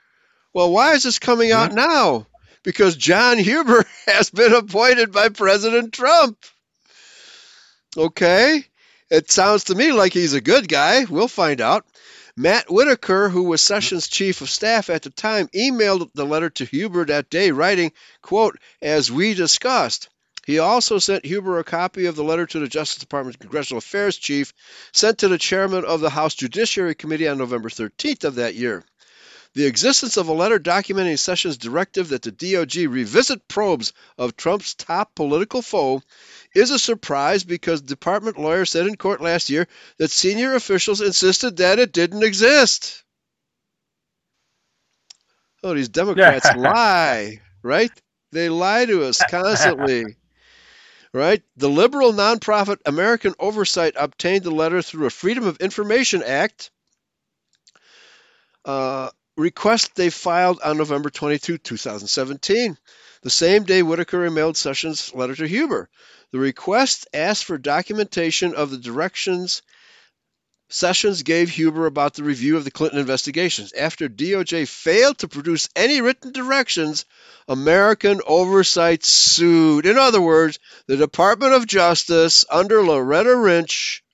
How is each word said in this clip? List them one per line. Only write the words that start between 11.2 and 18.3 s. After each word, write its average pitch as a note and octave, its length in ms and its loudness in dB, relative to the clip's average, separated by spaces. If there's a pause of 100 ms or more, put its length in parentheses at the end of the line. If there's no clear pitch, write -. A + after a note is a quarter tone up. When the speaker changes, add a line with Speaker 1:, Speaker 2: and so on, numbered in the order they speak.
Speaker 1:
find D3+ 320 -2
out. C3+ 240 2 (520)
Matt E3+ 340 0
Whitaker, G#3 580 2
who F3+ 160 0
was E3 160 0
Sessions' G3+ 480 -2
chief F#3+ 320 -2
of C3+ 80 -10
staff A3 400 -2
at E3 140 -2
the C#3 80 -16
time, G#3 380 -4
emailed G3+ 680 0
the C#3+ 100 -4
letter D#3 260 -2
to - 140 -8
Huber F3 420 -4
that D3 220 -4
day, F3+ 220 0
writing, E3+ 420 0 (300)
quote, G#3+ 340 0 (240)